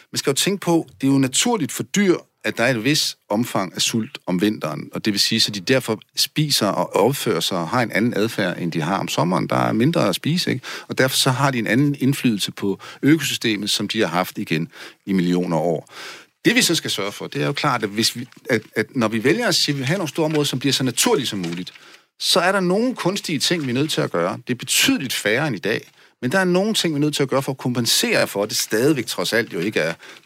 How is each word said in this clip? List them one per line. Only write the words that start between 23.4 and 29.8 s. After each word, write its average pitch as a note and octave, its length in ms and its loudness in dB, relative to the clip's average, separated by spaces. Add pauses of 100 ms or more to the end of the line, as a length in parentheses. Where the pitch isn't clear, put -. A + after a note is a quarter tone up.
vi B2+ 60 -2
er A#2 40 0
nødt C#3+ 160 0
til - 100 -2
at C#3 120 -2
gøre. F#2 340 0
Det B2 80 -2
er A#2+ 40 -12
betydeligt F#3+ 540 0
færre A#2+ 340 0
end A#2 100 -2
i - 20 -6
dag, G#2+ 320 -4 (320)
men B2+ 100 -2
der F#3+ 60 2
er F#3+ 60 4
nogle F#3+ 300 2
ting, E3+ 200 0
vi C#3+ 40 -2
er - 20 2
nødt D3 140 2
til - 80 0
at C3 60 0
gøre C3+ 140 0
for C3+ 100 -4
at C3 60 -8
kompensere B2+ 680 0
for, G2+ 160 -2
at G#2+ 60 -2
det A#2+ 100 -4
stadigvæk B2 480 0
trods - 260 -4
alt A2+ 200 0
jo - 60 -6
ikke G2+ 220 -2